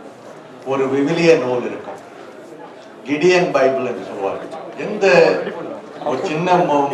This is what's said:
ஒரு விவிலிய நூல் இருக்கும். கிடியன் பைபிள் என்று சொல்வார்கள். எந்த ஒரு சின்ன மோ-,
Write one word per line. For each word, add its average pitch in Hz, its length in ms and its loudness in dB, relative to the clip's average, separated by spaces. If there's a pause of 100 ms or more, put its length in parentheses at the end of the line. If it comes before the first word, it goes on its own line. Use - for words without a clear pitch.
(640)
ஒரு 135 240 0
விவிலிய 160 460 4
நூல் 123 300 -2
இருக்கும். - 340 -10 (1040)
கிடியன் 170 460 2
பைபிள் 127 340 2
என்று 98 220 -6
சொல்வார்கள். 98 520 -8 (200)
எந்த 196 520 4 (760)
ஒரு 151 180 -2
சின்ன 175 280 -2
மோ-, 180 420 2